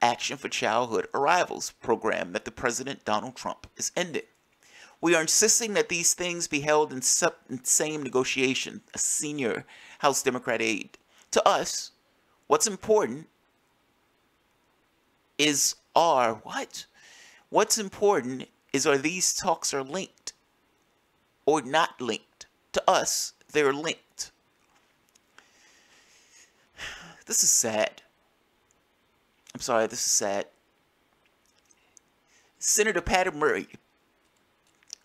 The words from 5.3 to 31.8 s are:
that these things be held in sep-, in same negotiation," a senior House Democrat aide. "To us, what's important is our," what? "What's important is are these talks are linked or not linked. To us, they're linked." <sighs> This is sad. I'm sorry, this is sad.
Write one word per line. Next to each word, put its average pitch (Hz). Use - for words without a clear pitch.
that 165
these 170
things 175
be 147
held 151
in 131
sep-, -
in 127
same 151
negotiation," 131
a -
senior 147
House 139
Democrat 123
aide. 113
"To -
us, -
what's 151
important 185
is 147
our," 131
what? 196
"What's 214
important 190
is 135
are 143
these 165
talks -
are 135
linked 151
or 147
not 151
linked. -
To -
us, -
they're 147
linked." -
<sighs> -
This -
is -
sad. -
I'm 120
sorry, 113
this 107
is -
sad. 101